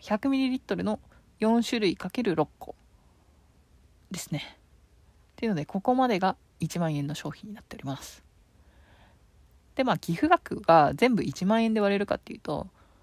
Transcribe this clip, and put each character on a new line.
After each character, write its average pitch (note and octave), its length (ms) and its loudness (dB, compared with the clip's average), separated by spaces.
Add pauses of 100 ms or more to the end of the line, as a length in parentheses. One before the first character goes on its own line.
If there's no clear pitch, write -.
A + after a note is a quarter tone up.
百 G#3+ 280 -2
ミ C4+ 100 2
リ C4 120 2
リ B3+ 60 0
ッ - 40 -10
ト - 160 -4
ル F3+ 80 -4
の G#3 160 -2 (380)
四 A3+ 240 4
種 A#3 180 -2
類 G3 160 2
か - 140 -10
け B3 120 -4
る F#3 140 0
六 - 120 2 (100)
個 - 160 -16 (1400)
で F3+ 80 -10
す - 140 -10
ね。 - 240 -8 (760)
っ - 40 -20
て A#3 100 -6
い - 20 0
う G#3+ 40 0
の F3 40 0
で、 D3 100 -4
こ G3 140 -6
こ B3+ 140 2
ま B3+ 120 4
で A3 120 2
が F#3 180 0 (240)
一 E3 180 -4
万 D#3+ 160 0
円 C#3+ 120 -2
の D3 80 -6
商 - 160 -8
品 G#3 200 -14
に G#3 40 -12
な G#3+ 60 -16
っ - 40 -20
て - 120 -16
お - 20 -18
り - 60 -14
ま C#3 160 -6
す。 - 220 -18 (1500)
で、 C4 100 0
ま A3 100 2
あ、 D3+ 40 -2
寄 - 140 -6
付 D4+ 160 0
額 - 320 2
が D#3+ 340 6
全 A#3 200 4
部 E3+ 80 2
一 - 240 -4
万 A3+ 180 2
円 A3 100 0
で A3 60 0
割 G3+ 140 2
れ G3 40 0
る G3+ 80 -2
か - 100 -2
っ - 20 -18
て - 140 -16
い A3 40 -12
う - 40 -20
と、 D3+ 280 -6 (340)